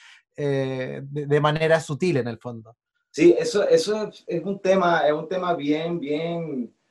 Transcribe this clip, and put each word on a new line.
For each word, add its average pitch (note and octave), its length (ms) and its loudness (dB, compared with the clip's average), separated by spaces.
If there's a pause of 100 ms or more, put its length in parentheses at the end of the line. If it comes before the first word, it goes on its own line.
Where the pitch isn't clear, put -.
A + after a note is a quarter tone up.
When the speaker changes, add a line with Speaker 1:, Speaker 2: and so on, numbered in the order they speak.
(360)
Speaker 1:
eh, C3+ 680 -4
de, C#3+ 220 -8
de C#3+ 140 4
manera D#3 400 2
sutil D#3 360 -2
en A#2+ 120 -2
el A2+ 100 -8
fondo. A2+ 380 -14 (340)
Speaker 2:
Sí, E3+ 280 6
eso, F#3 300 0
eso G3 400 2
es, - 180 -20
es E3+ 160 -6
un G3 200 -6
tema, F3+ 440 4
es D3+ 60 4
un E3 160 -4
tema F3 260 -2
bien, D#3 460 -2
bien, D3+ 760 -4 (160)